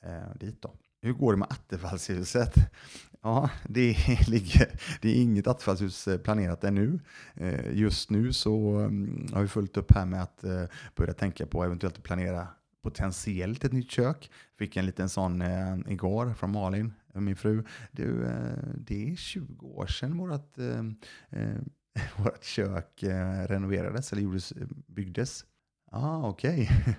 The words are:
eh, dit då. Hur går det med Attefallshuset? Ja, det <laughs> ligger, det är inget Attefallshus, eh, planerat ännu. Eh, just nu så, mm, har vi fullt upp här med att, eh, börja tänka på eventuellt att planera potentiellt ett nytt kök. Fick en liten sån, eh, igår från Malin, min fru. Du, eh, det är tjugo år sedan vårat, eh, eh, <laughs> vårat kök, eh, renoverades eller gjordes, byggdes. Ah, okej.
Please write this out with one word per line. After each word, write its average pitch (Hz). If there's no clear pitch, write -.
eh, 87
dit -
då. -
Hur 117
går 120
det 98
med 95
Attefallshuset? 92
Ja, 123
det 120
<laughs> 120
ligger, 110
det 110
är 123
inget 107
Attefallshus, 98
eh, 90
planerat 98
ännu. 101
Eh, -
just 104
nu 113
så, 107
mm, 101
har 98
vi 101
fullt 101
upp 98
här 95
med 92
att, -
eh, 92
börja 90
tänka 92
på 87
eventuellt 87
att -
planera 90
potentiellt 98
ett 135
nytt 127
kök. -
Fick -
en 95
liten 92
sån, 90
eh, 92
igår 104
från 98
Malin, 104
min 98
fru. 110
Du, -
eh, -
det 104
är 175
tjugo -
år -
sedan 151
vårat, 151
eh, 120
eh, 107
<laughs> -
vårat -
kök, 98
eh, 92
renoverades 98
eller 101
gjordes, 92
byggdes. 98
Ah, 147
okej. 143